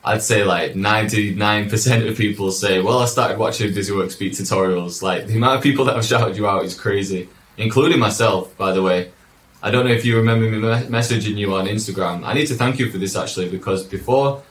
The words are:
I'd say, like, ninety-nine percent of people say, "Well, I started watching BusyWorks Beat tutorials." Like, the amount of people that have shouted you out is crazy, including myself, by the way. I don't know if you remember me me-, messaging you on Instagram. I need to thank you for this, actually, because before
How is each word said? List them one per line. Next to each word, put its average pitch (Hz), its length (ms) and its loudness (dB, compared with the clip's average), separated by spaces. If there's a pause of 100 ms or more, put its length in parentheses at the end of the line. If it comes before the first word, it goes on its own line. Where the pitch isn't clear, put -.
I'd 110 180 0
say, 104 220 2
like, 87 320 0
ninety-nine 104 920 0
percent 113 380 2
of 110 100 -4
people 104 360 -2
say, 95 280 2
"Well, 113 200 2
I 120 60 2
started 117 320 0
watching 104 340 0
BusyWorks 95 460 -4
Beat 95 160 -4
tutorials." 92 680 -2
Like, 92 240 -2
the 107 100 0
amount 127 200 4
of 131 60 -2
people 135 240 4
that 123 100 2
have 113 80 -2
shouted 110 320 2
you 104 100 -2
out 98 180 0
is 92 100 -8
crazy, 95 540 -4 (280)
including 131 420 2
myself, 104 580 0
by 95 160 -2
the 95 100 2
way. 90 280 0 (520)
I 104 80 -2
don't 123 160 2
know 123 60 2
if 113 140 0
you 117 100 4
remember 113 320 4
me 107 100 -2
me-, 113 300 0
messaging 110 480 0
you 101 180 -2
on 95 120 -2
Instagram. 95 580 -4
I - 80 -4
need 151 140 0
to 135 80 -4
thank 127 240 0
you 120 120 -2
for - 80 -10
this, 92 160 -4
actually, 90 360 -4
because 95 340 -2
before 135 680 0